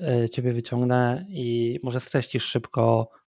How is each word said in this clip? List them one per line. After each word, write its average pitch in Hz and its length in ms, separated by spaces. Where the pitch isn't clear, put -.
e, 113 60
ciebie 123 240
wyciągnę 123 760
i 120 540
może 127 160
streścisz - 440
szybko, 117 640